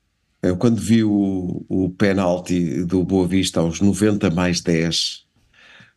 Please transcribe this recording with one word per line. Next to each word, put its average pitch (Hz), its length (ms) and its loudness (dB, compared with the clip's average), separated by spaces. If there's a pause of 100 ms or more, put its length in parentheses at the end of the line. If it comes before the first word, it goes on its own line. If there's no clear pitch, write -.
(420)
Eu, 90 160 0
quando 117 180 2
vi 107 260 2
o, 98 640 -2
o 92 220 -2
penalti 90 960 0
do 90 180 0
Boa 92 240 0
Vista 92 340 0
aos 82 200 -2
noventa 101 480 2
mais 87 320 0
dez, 82 640 -2 (720)